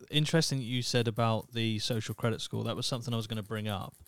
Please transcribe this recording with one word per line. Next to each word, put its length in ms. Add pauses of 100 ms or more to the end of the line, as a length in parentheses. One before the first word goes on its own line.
(100)
interesting 480
that 60
you 180
said 260
about 440
the 280
social 360
credit 240
score. 240
That 120
was 100
something 280
I 20
was 120
gonna 140
bring 260
up. 260 (140)